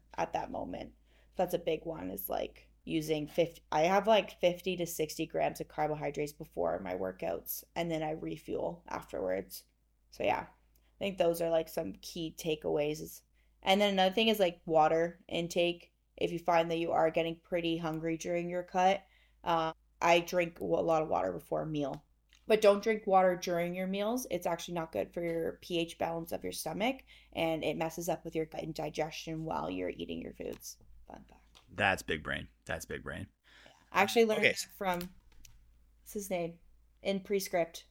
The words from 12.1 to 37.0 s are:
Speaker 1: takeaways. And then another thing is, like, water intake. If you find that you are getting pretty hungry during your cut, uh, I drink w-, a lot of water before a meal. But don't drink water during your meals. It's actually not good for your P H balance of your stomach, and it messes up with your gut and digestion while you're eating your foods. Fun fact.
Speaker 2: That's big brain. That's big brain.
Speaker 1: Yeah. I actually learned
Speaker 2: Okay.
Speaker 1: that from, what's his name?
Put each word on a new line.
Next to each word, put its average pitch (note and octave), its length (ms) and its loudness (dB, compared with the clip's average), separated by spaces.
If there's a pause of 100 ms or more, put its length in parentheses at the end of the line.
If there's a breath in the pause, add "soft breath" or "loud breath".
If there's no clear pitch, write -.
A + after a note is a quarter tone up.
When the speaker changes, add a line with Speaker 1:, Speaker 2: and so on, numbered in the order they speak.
Speaker 1:
takeaways. D#3 840 -2 (420)
And G3 160 6
then G3+ 140 4
another F#3+ 200 6
thing A3+ 140 4
is, G#3+ 120 4
like, F3 260 4
water D#3+ 540 4 (100)
intake. F3 640 0 (240)
If - 160 0
you E3 60 -4
find E3+ 300 4
that E3 80 0
you E3+ 140 -2
are D#3+ 180 4
getting E3 320 0
pretty E3+ 360 -2
hungry E3 400 -2
during F3 320 -2
your F3+ 140 -4
cut, F#3 380 2 (440)
uh, E3 260 2 (300)
I F3 180 6
drink E3+ 360 0
w-, E3 200 0
a - 60 2
lot D#3+ 200 4
of D#3+ 60 -2
water - 240 0
before D#3+ 300 -4
a D3+ 60 -4
meal. D3 360 -4 (440)
But G#3+ 140 6
don't G3+ 220 6
drink G#3+ 240 0
water F#3 340 8
during F3 320 -2
your F#3 140 -4
meals. G#3 420 -2
It's F3 160 -4
actually F3 280 -4
not E3 180 -4
good - 220 -4
for E3+ 100 -4
your E3 380 -4
P E3+ 180 -2
H E3+ 180 -4
balance E3 340 -4
of - 120 -6
your F3+ 80 -6
stomach, F#3+ 460 -4 (360 soft breath)
and E3 300 -2
it D3+ 140 -2
messes E3 320 -4
up E3 160 -2
with E3 100 -10
your D#3+ 100 0
gut - 180 -10
and D#3+ 100 -8
digestion D#3+ 720 -6
while - 240 -4
you're F2+ 260 -4
eating E2 260 -8
your - 120 -10
foods. - 440 -10 (300)
Fun - 220 -18
fact. - 120 -20 (320)
Speaker 2:
That's F#2+ 280 2
big D#2+ 220 -4
brain. D2 260 -6 (160)
That's - 200 -6
big C#2+ 180 -10
brain. E2+ 240 -8 (380 soft breath)
Speaker 1:
Yeah. - 60 -20 (220 soft breath)
I F#3 80 4
actually A3+ 240 6
learned G#3+ 140 0
Speaker 2:
Okay. G#3+ 100 6
Speaker 1:
that - 180 -2 (100)
from, F#3 220 -2
what's - 1120 -18
his G3 160 -8
name? E3+ 260 -4 (460)